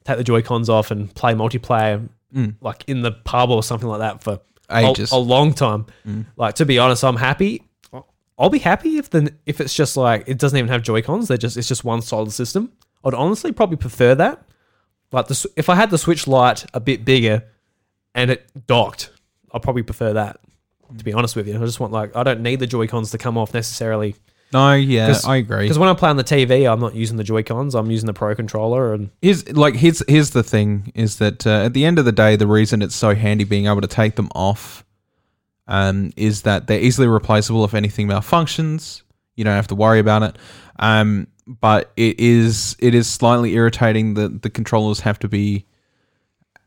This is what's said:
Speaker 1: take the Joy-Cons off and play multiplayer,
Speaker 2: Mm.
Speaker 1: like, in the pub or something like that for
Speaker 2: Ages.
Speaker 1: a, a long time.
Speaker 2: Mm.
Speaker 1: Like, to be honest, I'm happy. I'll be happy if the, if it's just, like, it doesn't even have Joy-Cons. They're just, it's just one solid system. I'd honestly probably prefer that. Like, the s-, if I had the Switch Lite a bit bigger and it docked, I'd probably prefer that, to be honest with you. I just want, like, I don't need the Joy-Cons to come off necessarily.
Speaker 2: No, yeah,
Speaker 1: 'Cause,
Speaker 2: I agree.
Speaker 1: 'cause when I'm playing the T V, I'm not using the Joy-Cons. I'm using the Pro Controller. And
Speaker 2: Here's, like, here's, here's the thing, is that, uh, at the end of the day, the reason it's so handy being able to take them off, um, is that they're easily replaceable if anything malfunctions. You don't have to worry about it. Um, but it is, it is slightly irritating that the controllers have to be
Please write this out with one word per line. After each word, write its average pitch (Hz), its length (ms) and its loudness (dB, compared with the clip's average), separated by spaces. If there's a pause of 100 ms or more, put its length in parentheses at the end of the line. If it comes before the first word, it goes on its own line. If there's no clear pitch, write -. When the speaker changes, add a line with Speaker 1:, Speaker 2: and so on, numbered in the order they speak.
Speaker 1:
take 135 120 -4
the 123 80 -4
Joy-Cons 117 460 0
off 110 200 2
and 104 240 -8
play 117 200 0
multiplayer, 110 720 -2 (280)
Speaker 2:
Mm. 110 280 -4
Speaker 1:
like, 117 240 -12
in 131 160 -6
the 117 100 -4
pub 123 380 -2
or 110 120 2
something 117 260 -6
like 107 120 -6
that 110 220 -6
for 101 180 -6 (300)
Speaker 2:
Ages. 131 420 0
Speaker 1:
a, 131 40 2
a - 20 2
long 131 360 4
time. 110 300 -2 (240)
Speaker 2:
Mm. 107 160 -8 (120)
Speaker 1:
Like, 110 200 -4
to 165 100 2
be 127 120 4
honest, 123 260 4
I'm 127 120 2
happy. 139 460 -2 (760)
I'll 165 120 4
be 294 80 2
happy 302 400 0
if 277 100 -6
the, 151 240 0 (140)
if 151 160 -4
it's 131 100 -8
just, - 240 -2
like, 117 300 2
it 131 120 -6
doesn't 139 200 0
even 120 120 -2
have 120 120 -2
Joy-Cons. 120 460 -2
They're 123 100 0
just, 120 180 -6
it's 120 120 -6
just - 160 -6
one 117 180 -2
solid 110 300 -6
system. 196 400 -6 (320)
I'd 135 100 -2
honestly 196 380 -2
probably 185 260 0
prefer 123 380 2
that. 196 260 0 (680)
Like, 127 160 -4
the - 40 -6
s-, - 140 -4 (100)
if 160 140 0
I 180 60 2
had 220 140 4
the 175 80 2
Switch 165 280 -2
Lite 123 480 2
a 120 60 -6
bit 117 260 -4
bigger 117 380 2 (720)
and 123 160 0
it - 160 -6 (200)
docked, 120 440 0 (420)
I'd 120 100 -8
probably 123 220 -4
prefer 110 300 -4
that, 107 260 -6 (580)
to 107 60 -16
be 110 100 -6
honest 117 220 -2
with 101 120 -6
you. 104 60 -6
I 113 100 -4
just 117 160 -6
want, 117 140 -6
like, 107 220 -6
I 123 80 -2
don't 123 180 0
need 127 180 -2
the 127 60 -4
Joy-Cons 113 460 -4
to 113 60 -8
come 117 200 -4
off 110 160 -4
necessarily. 110 640 -4 (360)
Speaker 2:
No, 139 220 6
yeah, 131 340 2
Speaker 1:
'Cause, 139 160 2
Speaker 2:
I 135 120 0
agree. 107 300 -2
Speaker 1:
'cause 151 120 2
when 185 100 4
I'm 180 80 4
playing 151 220 2
the 131 40 0
T 139 220 2
V, 127 220 4
I'm 113 120 2
not 117 160 -4
using 113 220 -4
the 107 80 -4
Joy-Cons. 113 500 -4
I'm 110 160 -2
using 113 160 -2
the 107 60 -2
Pro 107 220 -4
Controller. 113 600 -2
And 104 160 -6 (120)
Speaker 2:
Here's, 180 320 2
like, 147 220 4
here's, 160 300 4
here's 147 240 4
the 120 120 2
thing, 104 520 -2
is 110 220 -2
that, 107 300 -2
uh, 107 180 2
at 120 80 -2
the 131 140 2
end 170 120 4
of 143 60 4
the 117 80 4
day, 107 240 6
the 107 100 2
reason 107 360 4
it's 95 120 -4
so 107 200 2
handy 107 300 0
being 101 220 0
able 104 140 2
to 104 80 -2
take 107 280 0
them 104 180 -2
off, - 500 -4 (840)
um, 98 480 -2
is 107 260 -2
that 101 260 0
they're 104 120 0
easily 123 280 2
replaceable 110 560 2
if 101 100 -2
anything 104 320 -2
malfunctions. 156 960 -2 (320)
You 113 80 -6
don't 104 140 2
have 101 100 0
to 101 80 -8
worry 110 240 4
about 107 240 4
it. 107 140 -4 (420)
Um, 107 480 2 (220)
but 110 480 0
it 113 240 0
is, 117 580 2
it 120 160 4
is 120 160 2
slightly 120 440 2
irritating 110 600 2
that 107 280 -4
the 107 60 -6
controllers 107 520 -2
have 104 180 -4
to 110 100 -6
be 101 380 -2 (1000)